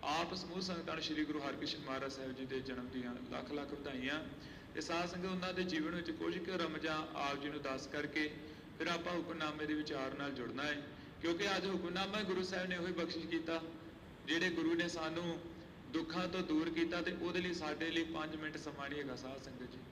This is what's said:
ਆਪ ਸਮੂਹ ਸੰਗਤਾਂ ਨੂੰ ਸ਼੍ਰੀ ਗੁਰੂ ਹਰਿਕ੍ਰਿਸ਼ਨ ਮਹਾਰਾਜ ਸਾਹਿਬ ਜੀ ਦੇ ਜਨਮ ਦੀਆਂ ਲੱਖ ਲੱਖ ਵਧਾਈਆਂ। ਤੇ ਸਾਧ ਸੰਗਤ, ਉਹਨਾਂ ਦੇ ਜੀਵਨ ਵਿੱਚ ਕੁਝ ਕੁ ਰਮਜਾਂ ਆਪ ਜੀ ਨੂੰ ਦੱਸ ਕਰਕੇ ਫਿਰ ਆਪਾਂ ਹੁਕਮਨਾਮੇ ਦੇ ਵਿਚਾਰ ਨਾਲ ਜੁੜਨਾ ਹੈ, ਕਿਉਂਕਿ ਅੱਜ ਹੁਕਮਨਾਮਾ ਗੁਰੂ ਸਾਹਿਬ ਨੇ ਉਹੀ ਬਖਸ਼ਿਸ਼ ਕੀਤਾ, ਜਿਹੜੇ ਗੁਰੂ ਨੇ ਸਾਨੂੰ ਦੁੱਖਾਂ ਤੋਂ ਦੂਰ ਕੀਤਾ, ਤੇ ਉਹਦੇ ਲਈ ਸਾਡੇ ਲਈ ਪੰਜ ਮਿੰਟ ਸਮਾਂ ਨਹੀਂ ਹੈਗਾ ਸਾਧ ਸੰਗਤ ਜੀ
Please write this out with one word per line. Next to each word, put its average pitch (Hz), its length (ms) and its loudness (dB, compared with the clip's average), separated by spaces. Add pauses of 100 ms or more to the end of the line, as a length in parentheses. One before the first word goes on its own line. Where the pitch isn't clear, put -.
ਆਪ 170 320 2
ਸਮੂਹ 185 260 -2
ਸੰਗਤਾਂ 170 320 0
ਨੂੰ 160 100 -2
ਸ਼੍ਰੀ 151 220 2
ਗੁਰੂ 151 140 0
ਹਰਿਕ੍ਰਿਸ਼ਨ 139 400 -2
ਮਹਾਰਾਜ 135 320 -2
ਸਾਹਿਬ 131 240 -4
ਜੀ 131 100 -4
ਦੇ 131 140 0
ਜਨਮ 127 280 -2
ਦੀਆਂ 123 280 -2 (160)
ਲੱਖ 139 200 -4
ਲੱਖ 147 220 -2
ਵਧਾਈਆਂ। 139 500 -2 (520)
ਤੇ 160 60 0
ਸਾਧ 170 280 2
ਸੰਗਤ, 180 160 -4
ਉਹਨਾਂ 185 280 0
ਦੇ 185 100 2
ਜੀਵਨ 160 320 2
ਵਿੱਚ 165 160 -2
ਕੁਝ 165 260 0
ਕੁ 185 140 -2
ਰਮਜਾਂ 156 640 0
ਆਪ 139 260 2
ਜੀ 147 80 -2
ਨੂੰ 151 120 -4
ਦੱਸ 135 260 -2
ਕਰਕੇ 151 460 0 (460)
ਫਿਰ 160 80 2
ਆਪਾਂ 175 260 2
ਹੁਕਮਨਾਮੇ 156 520 0
ਦੇ 151 80 2
ਵਿਚਾਰ 143 400 0
ਨਾਲ 139 180 -2
ਜੁੜਨਾ 123 320 -2
ਹੈ, 147 200 0 (380)
ਕਿਉਂਕਿ 185 360 4
ਅੱਜ 180 80 2
ਹੁਕਮਨਾਮਾ 190 560 2
ਗੁਰੂ 185 220 4
ਸਾਹਿਬ 185 260 0
ਨੇ 180 80 2
ਉਹੀ 175 140 2
ਬਖਸ਼ਿਸ਼ 165 340 0
ਕੀਤਾ, 165 360 2 (640)
ਜਿਹੜੇ 170 220 6
ਗੁਰੂ 165 260 4
ਨੇ 175 120 4
ਸਾਨੂੰ 165 540 0 (500)
ਦੁੱਖਾਂ 165 360 2
ਤੋਂ 180 120 0
ਦੂਰ 160 300 4
ਕੀਤਾ, 170 320 4
ਤੇ 175 100 2
ਉਹਦੇ 180 300 2
ਲਈ 180 120 2
ਸਾਡੇ 160 380 0
ਲਈ 165 120 4
ਪੰਜ 160 320 -2
ਮਿੰਟ 151 220 -2
ਸਮਾਂ 143 320 -4
ਨਹੀਂ 147 100 -2
ਹੈਗਾ 131 160 -2
ਸਾਧ 131 280 -6
ਸੰਗਤ 123 280 -8
ਜੀ - 60 -10 (140)